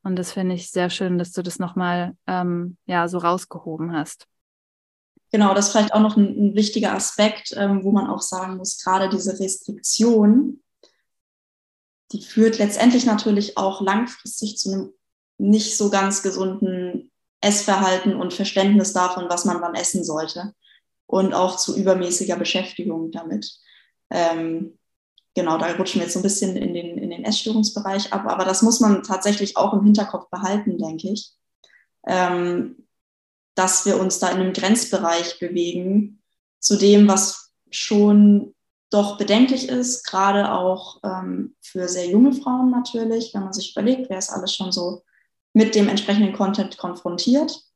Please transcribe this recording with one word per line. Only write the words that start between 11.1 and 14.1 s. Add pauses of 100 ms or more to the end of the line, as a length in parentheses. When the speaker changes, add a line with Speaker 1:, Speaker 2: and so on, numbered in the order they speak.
Speaker 2:
die
führt
letztendlich
natürlich
auch
langfristig